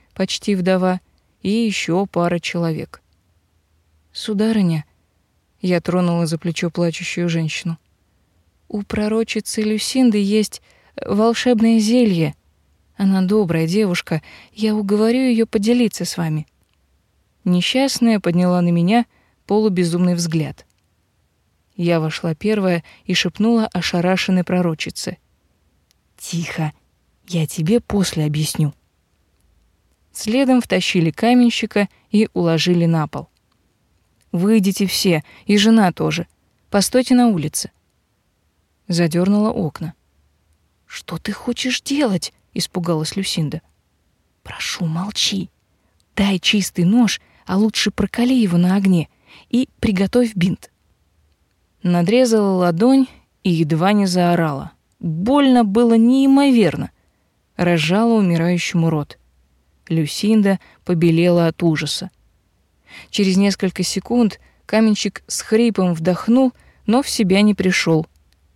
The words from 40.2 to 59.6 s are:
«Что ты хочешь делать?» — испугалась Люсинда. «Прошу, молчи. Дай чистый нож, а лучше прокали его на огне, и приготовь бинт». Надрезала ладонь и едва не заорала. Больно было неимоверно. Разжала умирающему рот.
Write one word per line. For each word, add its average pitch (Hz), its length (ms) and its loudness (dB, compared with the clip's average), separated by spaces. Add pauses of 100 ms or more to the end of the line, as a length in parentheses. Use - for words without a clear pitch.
«Что - 320 -14
ты - 140 -8
хочешь 247 500 -6
делать?» — 269 520 -2 (200)
испугалась 160 640 -4
Люсинда. 160 460 -4 (840)
«Прошу, - 420 -8
молчи. 185 640 -4 (680)
Дай 196 240 0
чистый 185 460 -2
нож, 220 340 2 (260)
а 185 120 -2
лучше 214 320 0
прокали 233 440 0
его 202 240 2
на 180 180 2
огне, 190 340 2 (400)
и 254 180 0 (120)
приготовь 220 560 0
бинт». 180 360 -2 (1120)
Надрезала 202 720 2
ладонь 220 500 4 (360)
и 190 60 0
едва 165 440 2
не 202 120 2
заорала. 170 640 0 (280)
Больно 240 640 2
было 226 320 2
неимоверно. 254 960 4 (640)
Разжала 175 580 0
умирающему 170 760 0
рот. 151 280 -4 (680)